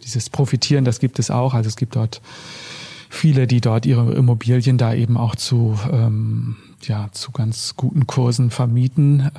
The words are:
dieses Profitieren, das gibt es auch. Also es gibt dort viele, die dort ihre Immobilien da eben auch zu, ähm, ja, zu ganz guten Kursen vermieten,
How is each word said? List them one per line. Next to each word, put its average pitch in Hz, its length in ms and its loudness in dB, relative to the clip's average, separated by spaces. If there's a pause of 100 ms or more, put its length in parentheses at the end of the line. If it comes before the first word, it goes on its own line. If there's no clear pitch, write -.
dieses 117 260 -6
Profitieren, 139 540 0
das 120 160 0
gibt - 180 -2
es 120 120 -2
auch. 127 240 0
Also 113 140 0
es 110 80 -6
gibt - 200 -4
dort 110 240 -4 (920)
viele, 135 380 2
die 123 120 2
dort 113 240 0
ihre 120 300 2
Immobilien 123 640 2
da 117 160 2
eben 120 220 0
auch 113 180 -2
zu, 117 420 0 (140)
ähm, 113 680 0 (260)
ja, 107 300 -4
zu - 200 -12
ganz - 440 -4
guten 131 300 0
Kursen 120 440 0
vermieten, 131 800 2 (100)